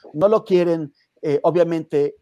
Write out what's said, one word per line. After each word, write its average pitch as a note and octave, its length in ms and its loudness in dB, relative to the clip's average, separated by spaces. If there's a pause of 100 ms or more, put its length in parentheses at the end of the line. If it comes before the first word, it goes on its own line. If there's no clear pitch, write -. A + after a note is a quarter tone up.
(140)
no D#3+ 140 0
lo G#3+ 160 0
quieren, E3+ 500 0 (300)
eh, C#3+ 180 -2
obviamente, D#3+ 800 0